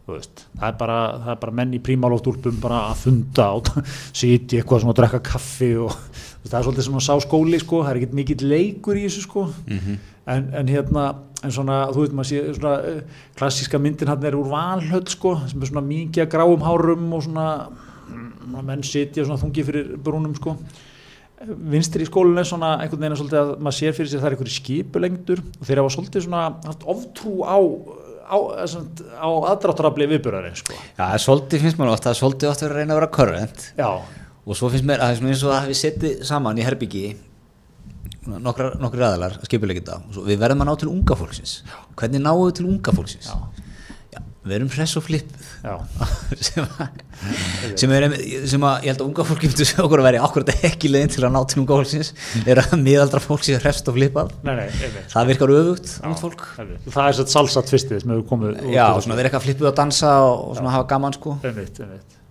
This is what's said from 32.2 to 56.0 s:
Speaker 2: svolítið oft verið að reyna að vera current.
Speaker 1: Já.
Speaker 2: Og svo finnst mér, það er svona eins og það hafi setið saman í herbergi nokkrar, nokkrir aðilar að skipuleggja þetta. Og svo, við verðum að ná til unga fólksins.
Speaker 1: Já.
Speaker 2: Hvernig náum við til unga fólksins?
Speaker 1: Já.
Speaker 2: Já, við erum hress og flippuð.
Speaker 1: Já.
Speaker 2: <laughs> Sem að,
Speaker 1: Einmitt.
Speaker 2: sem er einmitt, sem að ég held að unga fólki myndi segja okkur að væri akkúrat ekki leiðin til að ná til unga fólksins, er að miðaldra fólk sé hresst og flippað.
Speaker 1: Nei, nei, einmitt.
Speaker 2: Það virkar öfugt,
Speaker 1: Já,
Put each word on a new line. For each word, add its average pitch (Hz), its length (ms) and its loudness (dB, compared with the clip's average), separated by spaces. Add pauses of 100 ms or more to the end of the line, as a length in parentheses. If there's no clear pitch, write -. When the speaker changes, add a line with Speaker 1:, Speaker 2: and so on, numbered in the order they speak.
Speaker 2:
svolítið 135 300 2
oft 139 100 -4
verið 147 140 -4
að - 20 -2
reyna 151 160 0
að 156 80 4
vera 156 160 0
current. 104 560 2
Speaker 1:
Já. 123 160 0 (560)
Speaker 2:
Og 101 160 -4
svo 123 80 2
finnst 131 160 2
mér, 139 160 2
það 123 80 4
er 120 80 0
svona 131 160 0
eins 131 80 -2
og 139 80 2
það 135 160 2
hafi 135 160 -2
setið 156 480 -2
saman 117 320 0
í 120 80 0
herbergi 101 340 -4 (1160)
nokkrar, 123 560 -4
nokkrir 123 280 0
aðilar 92 320 0
að - 100 -14
skipuleggja 101 340 -2
þetta. 82 160 -12
Og 104 160 -16
svo, 95 100 -10
við 101 140 2
verðum 135 240 4
að 143 80 2
ná 151 80 2
til 156 120 -4
unga 175 260 2
fólksins. - 460 -10
Speaker 1:
Já. - 160 -18 (180)
Speaker 2:
Hvernig 135 260 0
náum 160 220 4
við 180 100 2
til 175 140 -4
unga 196 260 0
fólksins? - 320 -6
Speaker 1:
Já. 104 100 -8 (720)
Speaker 2:
Já, - 100 -16 (200)
við 98 140 -6
erum 123 140 0
hress 147 280 -2
og 160 100 -4
flippuð. - 420 -6 (100)
Speaker 1:
Já. 104 180 -8 (340)
Speaker 2:
<laughs> - 320 -4
Sem - 220 -2
að, 151 240 -8 (320)
Speaker 1:
Einmitt. 123 580 -6
Speaker 2:
sem 131 140 4
er 135 100 6
einmitt, 143 200 0 (260)
sem 139 180 2
að 131 160 2
ég 139 80 0
held 131 120 -2
að 135 40 -2
unga 156 180 -2
fólki 160 220 0
myndi 143 180 2
segja - 200 2
okkur 147 180 6
að 131 60 8
væri 123 100 6
akkúrat 135 300 2 (160)
ekki 160 260 2
leiðin 139 220 4
til 127 100 0
að 123 80 4
ná 131 140 4
til 135 160 0
unga 135 180 4
fólksins, 147 300 0 (320)
er 123 180 6
að - 180 4
miðaldra 139 460 6
fólk 143 240 -2
sé 139 100 2
hresst 139 300 0
og 127 80 0
flippað. 139 460 2
Speaker 1:
Nei, 135 160 -2
nei, 107 100 -4
einmitt. 104 400 -6
Speaker 2:
Það 120 240 2
virkar 135 240 6
öfugt, 170 380 4
Speaker 1:
Já, - 160 -10